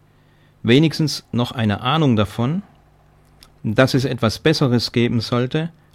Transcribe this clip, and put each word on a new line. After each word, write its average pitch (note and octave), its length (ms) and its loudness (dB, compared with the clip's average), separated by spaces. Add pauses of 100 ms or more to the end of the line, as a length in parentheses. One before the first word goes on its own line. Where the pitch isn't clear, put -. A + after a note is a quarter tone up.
(640)
wenigstens D3 720 2
noch A#2+ 200 -2
eine G#2 280 -2
Ahnung C3+ 360 2
davon, A#2+ 460 -2 (1000)
dass C3 300 2
es C3 100 2
etwas A#2 340 -2
Besseres C3 540 0
geben A#2+ 280 0
sollte C3 500 -4 (240)